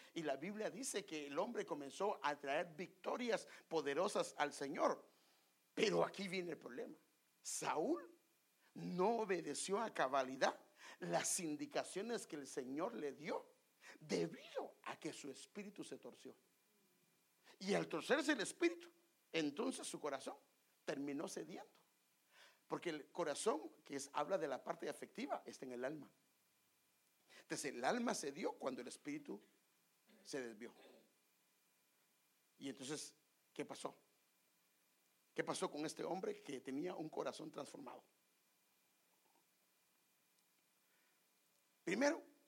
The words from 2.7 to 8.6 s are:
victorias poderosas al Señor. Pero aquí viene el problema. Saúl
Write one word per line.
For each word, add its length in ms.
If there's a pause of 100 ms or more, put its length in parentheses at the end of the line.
victorias 720 (200)
poderosas 720
al 160
Señor. 500 (720)
Pero 300
aquí 240
viene 240
el 60
problema. 380 (460)
Saúl 720 (600)